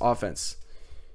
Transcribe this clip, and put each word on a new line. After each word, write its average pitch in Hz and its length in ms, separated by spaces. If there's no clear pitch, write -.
offense. - 560